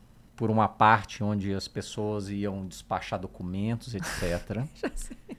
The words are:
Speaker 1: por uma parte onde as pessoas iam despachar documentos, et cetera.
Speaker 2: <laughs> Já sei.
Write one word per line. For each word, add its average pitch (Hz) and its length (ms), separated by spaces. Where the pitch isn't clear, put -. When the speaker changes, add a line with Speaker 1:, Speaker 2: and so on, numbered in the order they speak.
Speaker 1:
por 110 140
uma 107 180
parte 107 560
onde 101 280
as 95 140
pessoas 104 640
iam 101 360
despachar 92 520
documentos, 98 760
et 90 100
cetera. 98 680
Speaker 2:
<laughs> - 100
Já - 140
sei. - 220